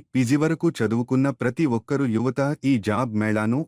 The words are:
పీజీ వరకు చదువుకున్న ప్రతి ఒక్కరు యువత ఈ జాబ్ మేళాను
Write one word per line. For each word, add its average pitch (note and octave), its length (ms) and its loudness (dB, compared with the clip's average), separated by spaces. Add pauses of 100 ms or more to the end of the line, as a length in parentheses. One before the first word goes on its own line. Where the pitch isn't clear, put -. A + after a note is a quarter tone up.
పీజీ C3 280 2
వరకు D#3+ 340 0
చదువుకున్న A#2+ 600 0
ప్రతి B2 360 -2
ఒక్కరు C3+ 380 -2
యువత A#2+ 360 -2 (240)
ఈ C3+ 140 4
జాబ్ G#2+ 360 -2
మేళాను G#2+ 520 0